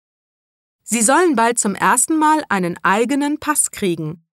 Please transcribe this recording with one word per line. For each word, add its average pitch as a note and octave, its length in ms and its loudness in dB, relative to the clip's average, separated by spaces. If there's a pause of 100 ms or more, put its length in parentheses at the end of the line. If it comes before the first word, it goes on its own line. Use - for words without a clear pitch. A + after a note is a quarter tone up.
(840)
Sie A#3 180 -2
sollen D4 340 4
bald A#3 220 2
zum G3 180 -2
ersten A#3+ 420 0
Mal D#4 320 2
einen F3+ 340 -2
eigenen C#4 560 0
Pass - 320 -4
kriegen, E3 540 -6 (120)